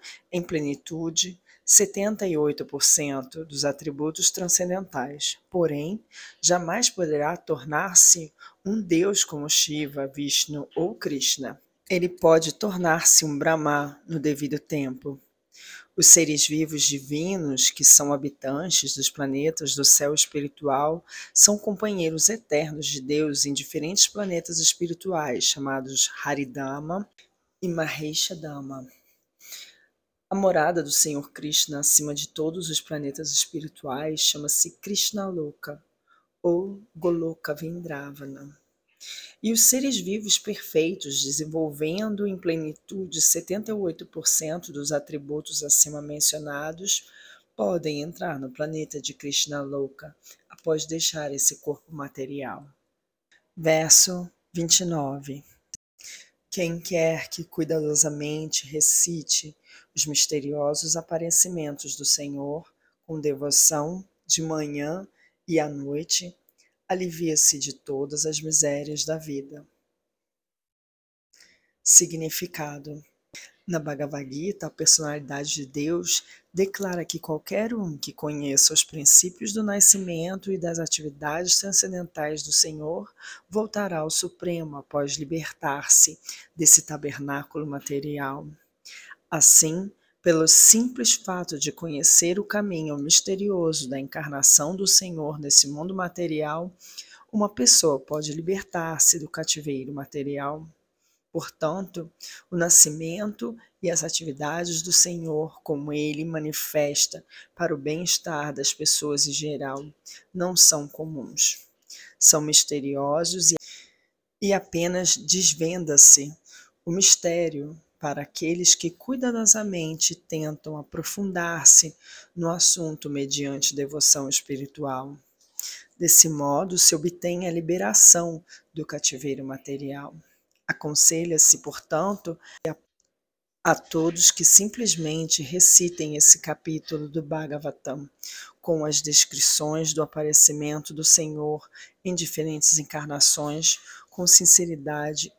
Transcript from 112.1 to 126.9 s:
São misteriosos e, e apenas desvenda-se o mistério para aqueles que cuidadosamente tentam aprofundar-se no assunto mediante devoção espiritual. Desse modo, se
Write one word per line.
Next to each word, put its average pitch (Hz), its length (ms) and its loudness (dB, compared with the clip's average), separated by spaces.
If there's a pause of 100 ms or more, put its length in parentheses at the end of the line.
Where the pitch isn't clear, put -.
São - 220 6
misteriosos 151 1120 0
e, - 20 -2 (880)
e 196 100 0
apenas 180 640 0
desvenda-se 160 1200 4 (480)
o 170 80 -6
mistério 165 880 2 (180)
para 143 260 -6
aqueles 170 500 2
que - 160 -2
cuidadosamente 214 1300 -2
tentam 156 600 -8
aprofundar-se 170 1200 2 (400)
no 170 140 -2
assunto 165 600 -2
mediante 139 640 -4
devoção 143 520 0
espiritual. 139 880 -6 (840)
Desse 170 300 8
modo, 156 520 0
se - 160 8